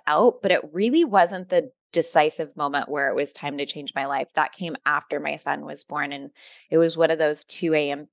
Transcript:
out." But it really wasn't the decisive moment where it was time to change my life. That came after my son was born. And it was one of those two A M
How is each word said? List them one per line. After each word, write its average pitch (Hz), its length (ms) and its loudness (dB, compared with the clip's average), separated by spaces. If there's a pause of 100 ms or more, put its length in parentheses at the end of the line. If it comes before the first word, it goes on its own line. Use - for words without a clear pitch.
out." 175 340 2
But 190 100 2
it 165 100 4 (120)
really 247 320 2
wasn't 185 440 2
the 170 200 2 (220)
decisive 156 640 2
moment 143 320 -2
where 139 220 -2
it 107 60 -2
was 143 180 0
time 143 240 -8
to 139 80 -4
change 143 300 -12
my 135 100 -4
life. 139 300 -4
That 156 160 0
came 170 240 -8 (100)
after 147 340 -2
my 151 180 -6
son 147 280 -4
was 147 180 -10
born. 147 280 -6
And 143 180 -12 (400)
it 160 80 4
was 165 180 4
one 160 140 4
of 160 80 0
those 151 280 0
two 160 280 -2
A 147 160 2
M 143 240 -6